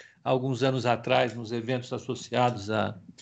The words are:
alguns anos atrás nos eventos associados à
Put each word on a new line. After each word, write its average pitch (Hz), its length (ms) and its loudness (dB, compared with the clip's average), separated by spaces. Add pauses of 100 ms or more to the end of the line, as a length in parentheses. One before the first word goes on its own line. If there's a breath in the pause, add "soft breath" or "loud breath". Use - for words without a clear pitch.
(240 loud breath)
alguns 131 380 0
anos 131 240 2
atrás 120 480 2
nos 117 180 -8
eventos 120 400 -4
associados 120 800 -2
à 104 280 0 (240)